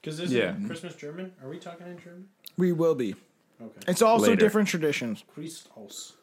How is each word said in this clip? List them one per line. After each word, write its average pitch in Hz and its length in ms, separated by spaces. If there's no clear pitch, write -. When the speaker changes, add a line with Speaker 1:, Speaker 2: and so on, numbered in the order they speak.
Speaker 1:
'Cause 156 160
isn't 160 180
Speaker 2:
Yeah. 98 180
Speaker 1:
Christmas 160 300
German? 175 360
Are 131 60
we 165 100
talking 175 280
in 175 120
German? 175 280
Speaker 3:
We 175 140
will 160 240
be. 110 180
Speaker 1:
Okay. - 100
Speaker 3:
It's 180 160
also 226 280
Speaker 2:
Later. 220 100
Speaker 3:
different 208 280
traditions. 143 540
Speaker 1:
Christos. - 920